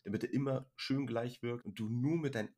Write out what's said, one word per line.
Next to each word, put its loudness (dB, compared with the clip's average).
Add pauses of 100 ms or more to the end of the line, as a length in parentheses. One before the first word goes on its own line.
damit 0
er -4
immer 0
schön 0
gleich -2
wirkt -4
und -8
du 0
nur 2
mit 0
deinen 0